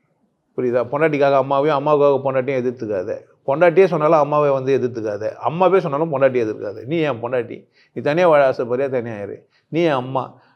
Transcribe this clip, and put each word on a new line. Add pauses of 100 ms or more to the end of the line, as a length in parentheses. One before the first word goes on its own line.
(580)
புரியுதா?
பொண்டாட்டிக்காக
அம்மாவையும்,
அம்மாவுக்காக
பொண்டாட்டியும்
எதிர்த்துக்காத. (140)
பொண்டாட்டியே
சொன்னாலும்
அம்மாவை
வந்து
எதிர்த்துக்காத, (140)
அம்மாவே
சொன்னாலும்
பொண்டாட்டியை
எதிர்க்காத.
நீ
என்
பொண்டாட்டி, (260)
நீ
தனியா
வாழ
ஆசைப்படுறியா
தனியா
இரு. (180)
நீ
என்
அம்மா, (160)